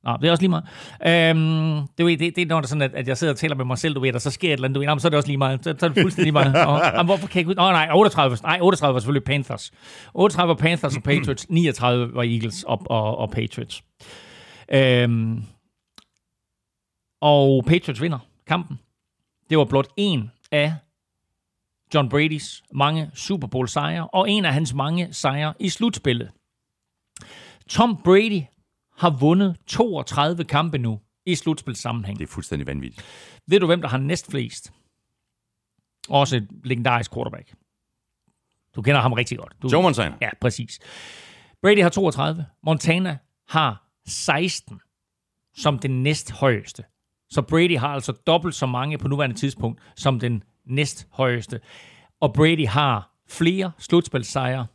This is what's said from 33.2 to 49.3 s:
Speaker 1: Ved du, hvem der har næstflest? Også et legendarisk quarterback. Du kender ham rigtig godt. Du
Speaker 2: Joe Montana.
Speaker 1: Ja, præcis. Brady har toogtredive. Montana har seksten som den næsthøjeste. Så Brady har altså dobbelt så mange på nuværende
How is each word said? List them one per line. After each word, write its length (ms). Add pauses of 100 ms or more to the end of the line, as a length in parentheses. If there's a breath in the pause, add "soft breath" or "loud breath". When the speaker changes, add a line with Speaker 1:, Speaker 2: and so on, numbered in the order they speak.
Speaker 1:
Ved 140
du, 60
hvem 140
der 80
har 100
næstflest? 760 (1400)
Også 280
et 120 (160)
legendarisk 500
quarterback. 380 (1200)
Du 60
kender 180
ham 120
rigtig 260
godt. 140 (100)
Du 100
Speaker 2:
Joe 100
Montana. 380
Speaker 1:
Ja, 80 (120)
præcis. 380 (840 loud breath)
Brady 200
har 60
toogtredive. 560 (200)
Montana 540 (300)
har 400 (180)
seksten 760 (760)
som 220
den 240
næsthøjeste. 840 (460)
Så 120
Brady 360
har 100
altså 240 (140)
dobbelt 280
så 120
mange 320
på 100
nuværende 280